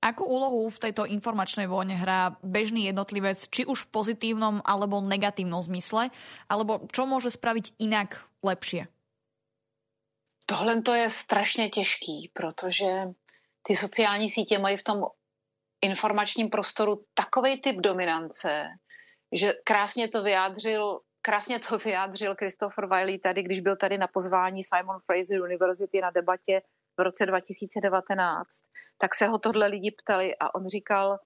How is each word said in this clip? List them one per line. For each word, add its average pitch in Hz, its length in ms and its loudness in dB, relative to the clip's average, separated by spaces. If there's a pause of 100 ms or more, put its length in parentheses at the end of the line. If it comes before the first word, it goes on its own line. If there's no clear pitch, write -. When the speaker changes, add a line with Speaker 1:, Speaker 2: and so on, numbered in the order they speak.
Speaker 1:
Akú 226 240 0
úlohu 254 480 0
v - 80 -12
tejto 214 240 -2
informačnej 202 640 -2
vojne 185 240 0
hrá 185 480 2
bežný 214 480 0
jednotlivec, 196 480 0 (160)
či - 160 -2
už - 160 -2
v - 80 -20
pozitívnom 220 720 0
alebo 202 400 0
negatívnom 196 560 0
zmysle, 185 480 -2 (400)
alebo 214 400 -2
čo - 160 0
môže 262 240 0
spraviť 226 560 -2
inak 214 400 0 (160)
lepšie? 180 480 -2 (1600)
Speaker 2:
Tohle 220 340 2
to 240 120 2
je 233 160 4
strašně 208 580 0
těžký, 170 640 -4
protože 185 800 -2 (500)
ty 202 140 2
sociální 208 540 2
sítě 208 280 2
mají 196 180 2
v 196 120 -6
tom 208 100 2 (840)
informačním 208 680 0
prostoru 208 540 0 (100)
takovej 262 460 2
typ 262 160 0
dominance, 165 920 0 (640)
že 202 200 2 (120)
krásně 220 440 2
to 220 140 -2
vyjádřil, 202 800 0 (220)
krásně 214 380 0
to 226 180 -2
vyjádřil 196 560 -2
Christopher 196 540 -4
Wiley 190 300 2
tady, 185 240 0
když 190 180 -2
byl 190 160 2
tady 196 220 0
na 185 100 0
pozvání 185 560 0
Simon 185 400 -2
Fraser 185 360 0
University 180 600 0
na 180 100 0
debatě 185 520 0 (340)
v - 40 -2
roce 185 260 2
dva 185 140 2
tisíce 196 400 -8
devatenáct, 185 800 0 (380)
tak 190 160 0
se 208 120 4
ho 226 120 2
tohle 214 280 2
lidi 202 240 -2
ptali 190 460 0
a - 180 -2
on 185 140 -4
říkal 196 580 0